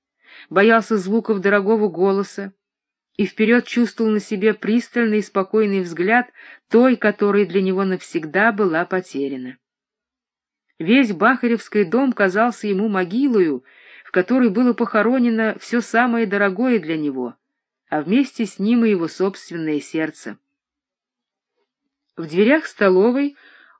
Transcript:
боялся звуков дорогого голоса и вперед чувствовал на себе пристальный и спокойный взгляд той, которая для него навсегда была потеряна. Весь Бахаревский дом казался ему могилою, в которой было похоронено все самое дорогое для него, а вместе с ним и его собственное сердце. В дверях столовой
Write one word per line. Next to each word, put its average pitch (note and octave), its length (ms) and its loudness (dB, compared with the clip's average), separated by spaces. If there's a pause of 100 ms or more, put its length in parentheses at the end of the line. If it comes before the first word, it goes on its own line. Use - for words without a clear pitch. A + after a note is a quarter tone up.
(520)
боялся A3 460 4
звуков G3+ 440 -2
дорогого G3+ 480 2
голоса G3 640 -2 (640)
и G3+ 100 0
вперед A3+ 400 0
чувствовал A3+ 440 -2
на G#3+ 100 0
себе G#3 340 -2
пристальный A3 640 -2
и G#3 40 0
спокойный G3 580 0
взгляд F#3 520 -2 (360)
той, A#3+ 280 6
которая G#3 480 2
для F3+ 160 0
него F#3+ 240 0
навсегда F#3 680 -2
была F3+ 320 0
потеряна. C#3 760 -6 (1200)
Весь G#3+ 340 2
Бахаревский A3 720 0
дом A#3+ 280 0
казался G#3+ 560 0
ему G3+ 200 -2
могилою, F#3+ 760 0 (400)
в - 80 -20
которой A#3+ 360 2
было A#3+ 240 2
похоронено A3+ 840 0
все A#3+ 220 -4
самое A#3 460 0
дорогое G3+ 520 0
для D#3+ 180 -4
него, C3 380 -6 (540)
а D3+ 120 -4
вместе A3+ 460 -2
с - 120 -14
ним A#3 260 0
и A3 60 2
его E3+ 180 0
собственное E3 720 -4
сердце. D#3 580 -8 (1800)
В E3 120 -10
дверях G#3+ 380 2
столовой A#3 720 2 (420)